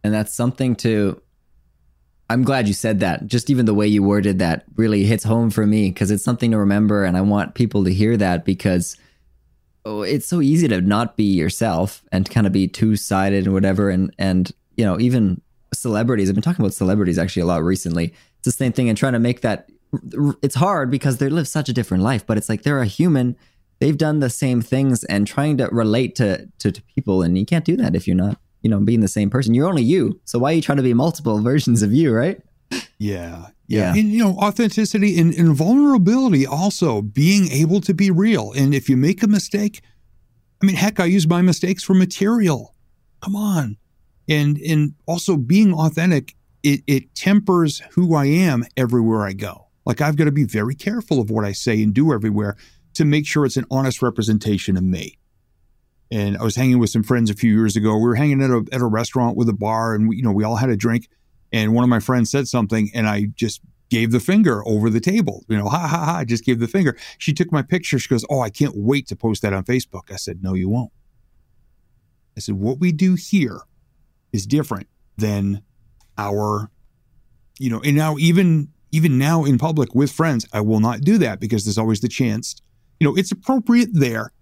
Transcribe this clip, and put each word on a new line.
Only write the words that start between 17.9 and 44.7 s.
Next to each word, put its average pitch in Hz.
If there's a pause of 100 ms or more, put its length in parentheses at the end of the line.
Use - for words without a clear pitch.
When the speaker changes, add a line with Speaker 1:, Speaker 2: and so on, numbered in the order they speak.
Speaker 1:
It's -
the 127
same 127
thing 123
and 107
trying 135
to 120
make 117
that, 107 (720)
it's 135
hard 151
because 131
they 139
live 151
such 147
a 123
different 95
life, 120
but 110
it's -
like, 107
they're 143
a 120
human. 127 (440)
They've 143
done 151
the 127
same 123
things, 131
and 101
trying 147
to 127
relate 113
to, 104 (120)
to, 104
to - (120)
people. 95
And 87
you 95
can't 160
do 160
that 95
if 90
you're 92
not, 98 (240)
you 113
know, 104
being 110
the 101
same 101
person. 127
You're 139
only 160
you. 131
So 120
why 135
are -
you 165
trying 143
to 139
be 123
multiple 131
<laughs> 104
versions 120
of 104
you, 147
right? 135 (320)
Speaker 2:
Yeah. 135 (200)
Yeah. 87 (200)
Speaker 1:
Yeah. 98
Speaker 2:
And, 214
you 226
know, 196
authenticity 202
and, 165
and 165
vulnerability 226
also, 151
being 165
able 160
to 196
be 196
real. 180
And 135
if 135
you 131
make 147
a 226
mistake, 208 (840)
I 196
mean, 190
heck, 208
I 175
use 175
my 175
mistakes 185
for 190
material. 185 (480)
Come 196
on. 175 (520)
And, 147
and 151 (120)